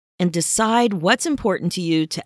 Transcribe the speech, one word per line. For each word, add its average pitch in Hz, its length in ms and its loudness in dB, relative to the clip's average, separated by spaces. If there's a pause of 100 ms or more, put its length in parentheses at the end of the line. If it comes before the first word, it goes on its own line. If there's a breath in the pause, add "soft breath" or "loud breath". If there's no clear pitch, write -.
(220)
and 175 120 0
decide 220 600 0
what's 190 300 2
important 214 460 -2
to 185 100 -6
you 160 240 2
to - 200 -10